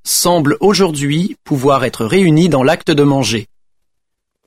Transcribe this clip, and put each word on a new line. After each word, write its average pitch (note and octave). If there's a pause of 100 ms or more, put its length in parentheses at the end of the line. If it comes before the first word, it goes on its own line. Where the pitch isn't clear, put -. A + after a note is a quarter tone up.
semblent E3
aujourd'hui E3+
pouvoir C3+
être A2+
réunies E3+
dans C3+
l'acte E3
de D3
manger. B2 (1000)